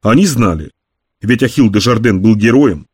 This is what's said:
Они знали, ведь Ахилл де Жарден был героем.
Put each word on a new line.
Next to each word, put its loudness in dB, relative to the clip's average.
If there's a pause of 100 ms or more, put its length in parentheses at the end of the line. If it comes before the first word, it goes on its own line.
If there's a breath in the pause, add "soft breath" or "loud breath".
Они 2
знали, -2 (500)
ведь -2
Ахилл 0
де 0
Жарден -2
был 2
героем. 0